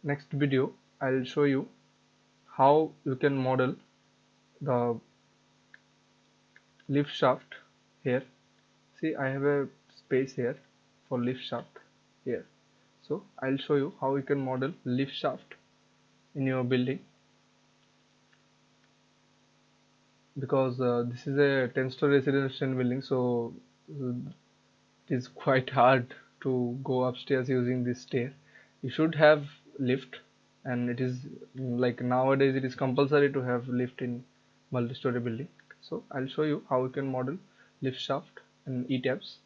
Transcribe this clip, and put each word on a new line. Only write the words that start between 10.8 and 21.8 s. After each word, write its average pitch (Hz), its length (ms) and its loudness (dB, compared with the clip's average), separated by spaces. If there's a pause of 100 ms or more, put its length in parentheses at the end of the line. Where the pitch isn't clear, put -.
for 127 100 -2
lift 127 240 -4
shaft - 360 -10 (460)
here. 110 200 -6 (640)
So 151 140 -6 (160)
I'll 135 180 -2
show 143 200 0
you 143 240 -2
how 139 160 -2
you 139 60 -4
can 139 220 -2
model 131 280 -4 (120)
lift 131 300 -2
shaft - 400 -6 (800)
in 135 120 -2
your 131 160 0
building, 127 380 0 (3500)
because, 131 420 0
uh, 120 280 2
this 120 180 -8
is 139 120 0
a 139 360 4
ten-story 135 380 2